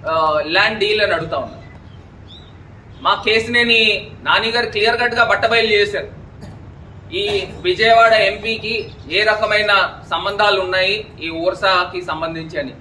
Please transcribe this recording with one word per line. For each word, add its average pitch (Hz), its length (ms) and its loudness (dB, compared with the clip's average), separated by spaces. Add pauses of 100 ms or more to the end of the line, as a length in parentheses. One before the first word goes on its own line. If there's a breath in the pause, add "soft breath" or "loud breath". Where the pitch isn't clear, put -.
(100)
ఆ, - 20 -2 (420)
ల్యాండ్ 214 280 2
డీల్ 208 220 0
అని 180 120 0
అడుగుతా 160 280 -4
ఉన్నా. - 140 -14 (1500)
మా 185 80 4 (120)
కేసినేని 233 560 2 (480)
నాని 202 260 2
గారు 233 200 0
క్లియర్ 226 260 2
కట్ 233 180 0
గా 233 140 6
బట్టబయలు 220 420 2
చేశారు, 202 340 0 (1120)
ఈ - 20 -2 (420)
విజయవాడ 226 460 6 (160)
ఎంపీకి 220 460 -4 (420)
ఏ 202 40 2 (100)
రకమైన 208 440 2 (380)
సంబంధాలు 196 520 0
ఉన్నాయి 185 320 0 (300)
ఈ 165 40 -6 (140)
ఊర్సాకి 185 640 0
సంబంధించి 160 520 -6
అని. 131 180 -10